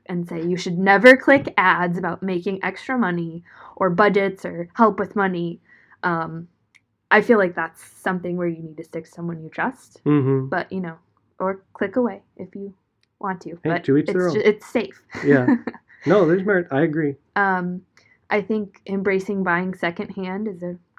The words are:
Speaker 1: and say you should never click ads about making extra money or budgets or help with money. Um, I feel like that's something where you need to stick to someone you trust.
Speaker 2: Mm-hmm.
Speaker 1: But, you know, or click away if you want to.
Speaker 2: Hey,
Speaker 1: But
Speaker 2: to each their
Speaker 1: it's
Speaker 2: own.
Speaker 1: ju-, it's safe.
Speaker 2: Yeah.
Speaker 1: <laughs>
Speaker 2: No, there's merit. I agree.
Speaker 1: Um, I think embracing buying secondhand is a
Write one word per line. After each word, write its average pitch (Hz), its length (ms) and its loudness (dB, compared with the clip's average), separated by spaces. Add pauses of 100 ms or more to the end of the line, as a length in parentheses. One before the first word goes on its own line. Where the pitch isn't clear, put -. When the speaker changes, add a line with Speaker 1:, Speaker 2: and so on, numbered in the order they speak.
Speaker 1:
and 175 240 -6
say 170 160 -6
you 175 120 -2
should 175 200 -6
never 196 400 8
click 277 400 4
ads 175 400 2
about 170 240 -6
making 185 420 -4
extra 190 360 -6
money 170 440 -2 (340)
or 190 120 2
budgets 196 560 2
or 170 300 -10
help 214 240 4
with 185 160 -6
money. 175 440 -2 (440)
Um, 165 460 -4 (640)
I 214 80 8
feel 220 160 4
like 185 180 0
that's - 280 -8
something 180 540 -6
where 175 100 -2
you 165 160 -6
need 156 140 -16
to 165 80 -12
stick 165 200 -12
to - 60 -20
someone 170 320 -10
you 156 60 -16
trust. - 560 -10
Speaker 2:
Mm-hmm. 135 420 2
Speaker 1:
But, 170 240 -6
you 190 80 -6
know, 165 160 -8 (440)
or 190 220 -6 (120)
click 196 240 -6
away 208 240 -2 (160)
if 185 180 -16
you 196 180 -14 (460)
want 190 220 -6
to. 165 80 -14
Speaker 2:
Hey, 170 160 -14
Speaker 1:
But 170 200 -2
Speaker 2:
to 139 120 4
each 151 100 2
their 196 80 -2 (120)
Speaker 1:
it's - 0 -
Speaker 2:
own. 160 80 0
Speaker 1:
ju-, 143 140 2
it's 208 180 0
safe. - 340 -6 (240)
Speaker 2:
Yeah. 139 220 4 (140)
Speaker 1:
<laughs> - 40 -16 (420)
Speaker 2:
No, 190 180 6
there's 180 180 2
merit. 185 280 0
I 135 100 0
agree. 151 320 -2 (220)
Speaker 1:
Um, 185 480 -2 (480)
I 208 100 0
think 208 460 -6
embracing 196 560 -2
buying 180 320 -2
secondhand 190 720 -8
is 180 160 -12
a 175 120 -8 (240)